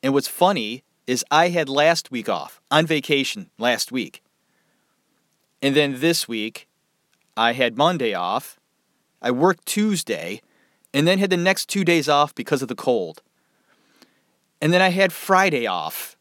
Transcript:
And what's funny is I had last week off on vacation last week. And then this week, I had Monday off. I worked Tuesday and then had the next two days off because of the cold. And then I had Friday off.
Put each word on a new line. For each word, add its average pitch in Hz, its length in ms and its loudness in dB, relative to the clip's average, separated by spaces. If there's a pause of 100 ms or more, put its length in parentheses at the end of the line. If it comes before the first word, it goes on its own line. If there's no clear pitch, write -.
And 135 120 0
what's 139 140 0
funny 131 560 -2 (220)
is 123 240 -2
I 165 180 6
had 170 200 0
last 151 420 2
week 117 180 -6
off 85 420 -6
on 156 160 4
vacation 139 720 -2
last 117 320 -2
week. 113 320 -8 (1400)
And 139 160 0
then 139 240 0
this 160 280 0
week, 110 380 -8 (720)
I 117 160 2
had 120 240 0
Monday 139 380 0
off. 90 440 -6 (600)
I 120 120 -2
worked 165 340 0
Tuesday 135 760 -4 (540)
and 143 120 2
then 190 120 4
had 196 120 0
the 185 60 2
next 185 320 0
two 196 160 -2
days 165 240 2
off 147 260 2
because 135 280 -2
of 127 60 -8
the 123 60 -6
cold. 98 480 -2 (1400)
And 156 100 2
then 180 80 6
I 185 100 4
had 190 220 2
Friday 185 540 2
off. 85 540 -6